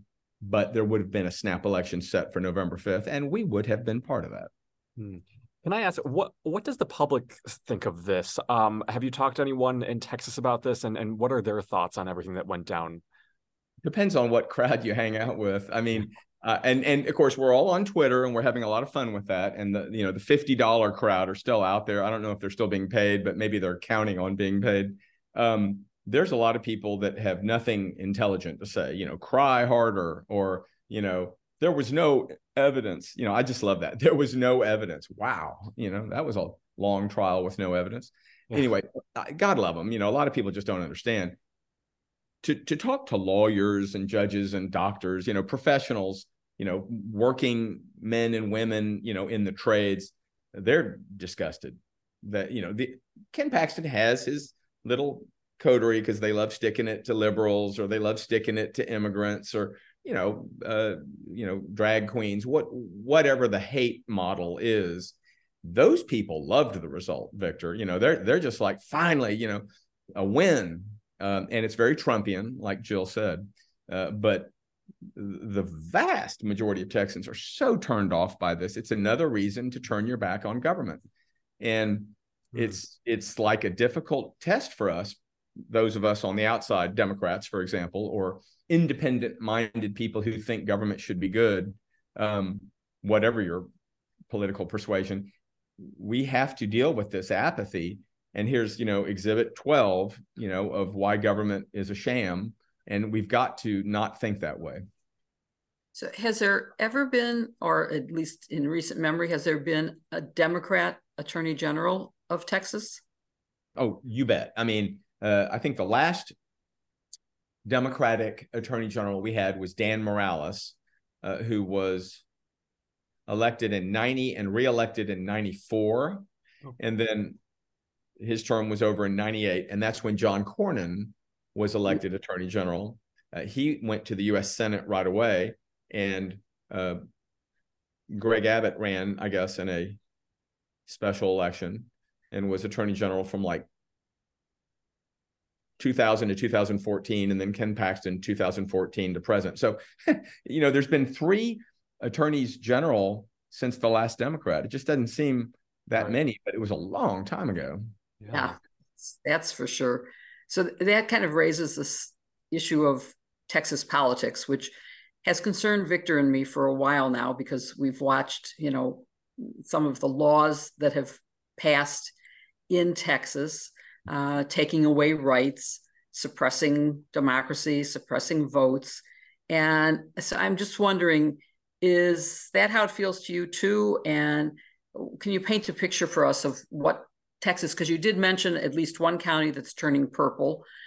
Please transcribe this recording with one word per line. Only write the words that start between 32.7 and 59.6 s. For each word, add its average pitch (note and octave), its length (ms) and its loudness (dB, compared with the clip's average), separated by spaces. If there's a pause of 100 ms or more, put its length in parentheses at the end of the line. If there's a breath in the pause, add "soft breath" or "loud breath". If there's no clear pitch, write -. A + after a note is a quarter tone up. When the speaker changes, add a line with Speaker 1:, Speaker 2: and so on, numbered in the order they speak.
Speaker 1:
You A#2+ 100 -4
know, G2+ 80 2
I A#2 100 4
just B2+ 200 -2
love F#2+ 180 2
that. E2+ 180 -6
<laughs> B2 40 -2
"There D#3 120 8
was C#3 200 2
no B2+ 260 4
evidence." G#2+ 480 0
Wow. G#2 640 -6
You A2+ 140 -4
know, G#2 200 -6
that C3+ 160 -4
was A2 120 -4
a E2+ 120 -2 (280)
long G2+ 320 0
trial F#2 340 0
with F#2 140 -6
no F#2 160 -2
evidence. F2+ 380 -4 (380 soft breath)
Speaker 2:
Yeah. A#2+ 80 -2
Speaker 1:
Anyway, A2+ 260 2 (320)
I, - 160 -8
God F3+ 280 2
love F2 160 2
'em. E2+ 160 -4
You A2+ 80 -2
know, G2+ 100 2
a - 20 2
lot C#3+ 160 2
of C#3 60 -2
people G2+ 180 -2
just G2+ 160 -6
don't F#2 140 -2
understand. F2 540 -4 (1080)
To, D3+ 100 0
to - 220 -2
talk C4 320 -2
to A2 100 -2
lawyers G2+ 800 2
and G2 120 -4
judges G2+ 460 0
and F#2+ 180 -4
doctors, F#2 540 -2
you A2+ 80 -2
know, G2 80 0
professionals, A2 840 0 (320)
you G2+ 60 -6
know, F#2+ 200 -2 (260)
working A#2 720 0 (180)
men A#2 360 0
and A2 160 -2
women, G#2+ 520 -2
you A2 120 -4
know, G2 120 -4
in G#2+ 160 -2
the F#2+ 80 0
trades, G2+ 640 0 (400)
they're G#2 460 0 (180)
disgusted D#2 580 -8 (540)
that, G2+ 220 -4
you A#2 100 -4
know, F2+ 120 -6
the, A#2 200 -4 (400)
Ken D4 160 -2
Paxton E3 360 0
has A#2+ 400 4
his C#3+ 280 -6 (320)
little C#3 380 -2 (360)
coterie A2+ 420 6
'cause G#2 180 -2
they G#2+ 120 0
love G#2+ 220 0
sticking A2+ 340 0
it G#2+ 180 -6
to A#2 100 0
liberals G#2 640 2
or G2+ 80 -2
they G#2+ 120 0
love G#2+ 200 0
sticking A2 400 0
it - 160 -4
to - 140 -2
immigrants G#2 680 -2
or, G#2 200 -2 (280 loud breath)